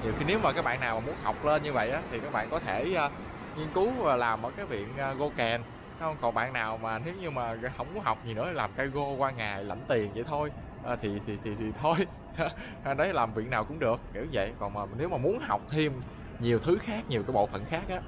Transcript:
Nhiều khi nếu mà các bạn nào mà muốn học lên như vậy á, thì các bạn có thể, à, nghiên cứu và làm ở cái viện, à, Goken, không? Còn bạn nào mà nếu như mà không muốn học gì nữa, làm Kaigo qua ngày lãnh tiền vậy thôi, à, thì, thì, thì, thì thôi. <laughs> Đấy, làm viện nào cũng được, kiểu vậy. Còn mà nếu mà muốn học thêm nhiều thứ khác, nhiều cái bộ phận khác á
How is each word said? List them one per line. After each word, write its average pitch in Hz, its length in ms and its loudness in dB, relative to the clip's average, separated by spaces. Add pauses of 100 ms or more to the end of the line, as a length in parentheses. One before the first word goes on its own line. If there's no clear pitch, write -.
Nhiều 110 160 0
khi 147 80 2
nếu 202 120 4
mà 160 120 4
các - 140 2
bạn 123 140 2
nào 117 200 0
mà 113 60 -4
muốn 151 180 -4
học 107 220 0
lên 151 180 6
như 147 100 -2
vậy 117 180 4
á, 156 100 0 (100)
thì 120 80 -2
các - 140 -6
bạn 110 160 0
có 160 100 0
thể, 135 340 0
à, 151 160 2 (480)
nghiên 156 160 -4
cứu 196 180 4
và 196 240 4
làm 117 300 2
ở 123 120 -2
cái 202 80 -6
viện, 104 220 -4 (100)
à, 135 160 -2
Goken, 123 480 0 (380)
không? 160 220 -2
Còn 117 120 2
bạn 120 200 2
nào 113 240 0
mà 110 280 -2
nếu 170 160 -4
như 165 100 -4
mà 120 260 -2 (200)
không 135 160 -4
muốn 202 100 -4
học 113 220 2
gì 113 80 -4
nữa, 127 180 0
làm 120 220 0
Kaigo 135 300 0 (140)
qua 135 140 4
ngày 104 320 -2
lãnh 101 240 -4
tiền 107 280 4
vậy 113 120 -2
thôi, 147 240 0 (340)
à, 120 160 0
thì, 101 260 0
thì, 104 160 -2
thì, 110 160 -4
thì 113 60 -2 (160)
thôi. 165 260 4 (760)
<laughs> 135 120 0
Đấy, 175 160 4
làm 113 200 4
viện 113 160 -2
nào 117 140 2
cũng 147 160 -6
được, 120 200 4 (140)
kiểu 107 180 -4
vậy. 110 280 2
Còn 101 140 -2
mà 104 80 -2 (160)
nếu 156 120 0
mà 175 80 0
muốn 175 220 4
học 208 300 2
thêm 151 240 2 (460)
nhiều 117 200 6
thứ 170 220 4
khác, 220 280 -4
nhiều 113 140 2
cái 127 100 -2
bộ 104 120 6
phận 104 200 -4
khác 170 240 -2
á 185 180 -2